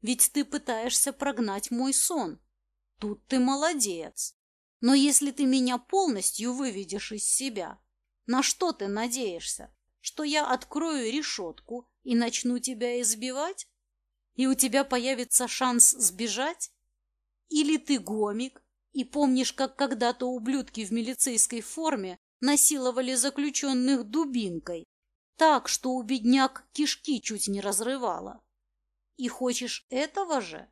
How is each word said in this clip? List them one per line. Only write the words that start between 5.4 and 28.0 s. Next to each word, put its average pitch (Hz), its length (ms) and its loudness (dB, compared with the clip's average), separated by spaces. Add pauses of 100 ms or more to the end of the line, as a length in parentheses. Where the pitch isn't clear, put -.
меня 254 320 2
полностью 247 720 0
выведешь 202 580 -6
из 214 140 -8
себя, 214 560 -4 (460)
на 254 160 2
что - 300 0
ты 196 140 -6
надеешься? 214 880 -6 (240)
Что - 240 -8
я 302 260 0
открою 269 640 -2
решетку 233 760 -8 (160)
и 247 100 0
начну 240 460 0
тебя 240 400 -2
избивать? 254 680 -4 (680)
И 254 120 2
у 262 80 4
тебя 269 300 2
появится 247 640 0
шанс 240 420 6
сбежать? 233 800 -2 (800)
Или 302 280 2
ты 277 220 0
гомик 214 640 -4 (300)
и 277 100 -2
помнишь, 262 500 2
как 269 220 -2
когда-то 247 520 0
ублюдки 247 580 -2
в 185 80 -6
милицейской 233 680 0
форме 277 540 -4 (240)
насиловали 262 760 2
заключенных 269 880 0
дубинкой, 208 800 -4 (520)
так, 311 320 4
что - 260 -2
у 254 100 -2
бедняк 262 680 2
кишки 285 480 -2
чуть 208 280 -6
не 196 120 -2
разрывало? 202 840 -4 (720)